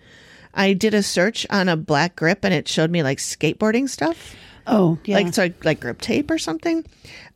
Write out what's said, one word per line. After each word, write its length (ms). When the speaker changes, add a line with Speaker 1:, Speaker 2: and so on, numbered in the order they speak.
Speaker 1:
I 180
did 220
a 80
search 480
on 180
a 80
black 400
grip 280
and 100
it 120
showed 240
me, 120
like, 160
skateboarding 720
stuff. 460
Speaker 2:
Oh, 380
yeah. 120
Speaker 1:
Like, 180
so, 160
like, 180
grip 200
tape 300
or 80
something. 460